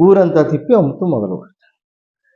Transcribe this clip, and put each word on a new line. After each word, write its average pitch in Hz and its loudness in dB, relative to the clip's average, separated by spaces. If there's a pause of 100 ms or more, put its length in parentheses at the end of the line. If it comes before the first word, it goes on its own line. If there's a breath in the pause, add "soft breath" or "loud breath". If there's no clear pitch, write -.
ఊరంతా 180 4
తిప్పి 156 -2
అమ్ముతూ 165 -2
మొదలు 104 -4
పెడతారు." - -20 (580)